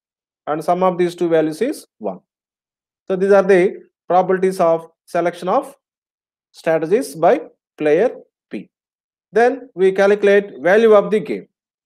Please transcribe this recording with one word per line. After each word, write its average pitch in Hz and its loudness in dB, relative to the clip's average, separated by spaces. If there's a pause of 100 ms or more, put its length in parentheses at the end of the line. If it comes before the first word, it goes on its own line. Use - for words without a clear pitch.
(480)
and 151 -6
sum 175 -2
of 180 0
these 175 -2
two 175 -4
values 160 -2
is 277 -6 (120)
one. 98 -10 (880)
So 190 -2
these 196 0
are 196 4
the 190 2 (260)
probabilities 185 0
of 165 0 (160)
selection 175 -6
of 262 -4 (760)
strategies 160 -4
by 180 2 (360)
player 156 0 (380)
B. 101 -14 (640)
Then 247 0
we 190 2
calculate 196 2
value 214 4
of 196 4
the 208 0
game. 104 -10 (400)